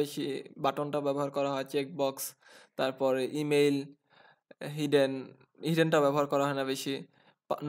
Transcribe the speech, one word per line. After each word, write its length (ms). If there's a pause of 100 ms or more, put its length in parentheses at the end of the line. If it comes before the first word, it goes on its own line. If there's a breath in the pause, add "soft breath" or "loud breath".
বেশি, 240 (400)
বাটনটা 420
ব্যবহার 300
করা 180
হয়, 180
চেকবক্স, 520 (560 loud breath)
তারপরে 420 (200)
ইমেইল, 340 (1000 soft breath)
হিডেন, 360 (560)
হিডেনটা 360
ব্যবহার 280
করা 140
হয় 140
না 120
বেশি, 220 (540 soft breath)
পা-, 200